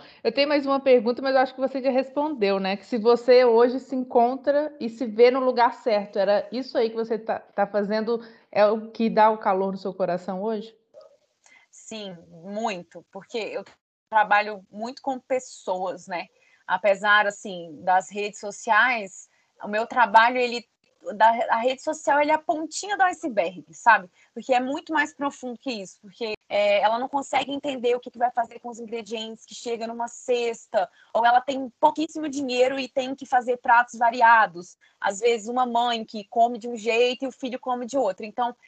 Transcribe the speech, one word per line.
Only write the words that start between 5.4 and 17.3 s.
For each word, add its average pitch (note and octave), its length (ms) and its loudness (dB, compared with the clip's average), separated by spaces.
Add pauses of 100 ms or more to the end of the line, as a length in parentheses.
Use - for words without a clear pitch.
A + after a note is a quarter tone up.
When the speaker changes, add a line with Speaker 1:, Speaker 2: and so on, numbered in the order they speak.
Speaker 1:
lugar B3+ 340 2
certo, G#3 440 -2
era G3 340 2
isso B3+ 260 -4
aí A3+ 120 2
que A3+ 60 -12
você A3+ 220 -4
tá, A3 220 -6
tá - 260 -2
fazendo, G#3+ 560 -2 (300)
é G3+ 140 4
o A3 240 -2
que A3+ 200 -2
dá G#3+ 200 6
o A3 80 -2
calor F#3+ 340 0
no F#3+ 60 -10
seu F#3+ 140 -8
coração F#3 500 -4
hoje? A3 340 -8 (920)
Speaker 2:
Sim, G3+ 460 -14 (140)
muito, F#3+ 800 -8
porque G3 280 -12
eu F#3+ 260 -8 (460)
trabalho G#3 600 0
muito A3+ 320 -12
com C4 160 -6
pessoas, F#3 880 -6
né? F3 200 -8 (400)
Apesar, G3+ 600 2
assim, F3 560 -10